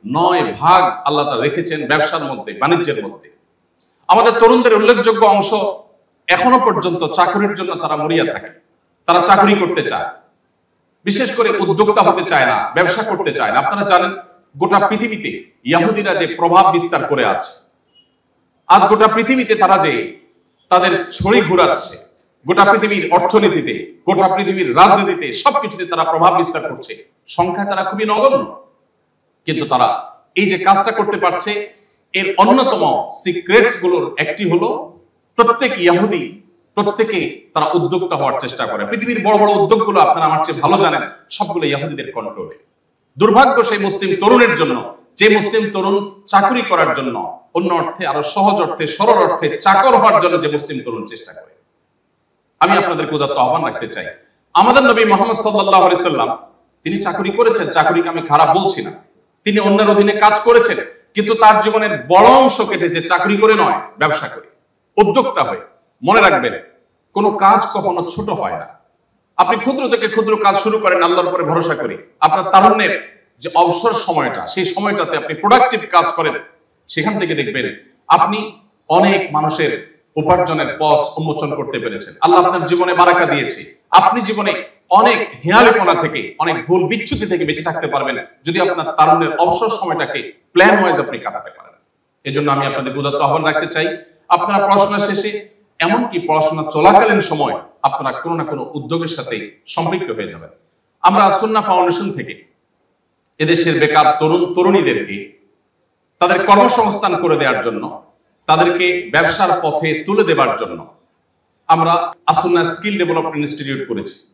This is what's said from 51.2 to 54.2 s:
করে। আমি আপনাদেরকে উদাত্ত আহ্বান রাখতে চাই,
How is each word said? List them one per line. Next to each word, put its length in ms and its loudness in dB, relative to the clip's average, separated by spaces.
করে। 140 -20
আমি 200 2
আপনাদেরকে 360 -4
উদাত্ত 260 -2
আহ্বান 240 0
রাখতে 280 -10
চাই, 120 -12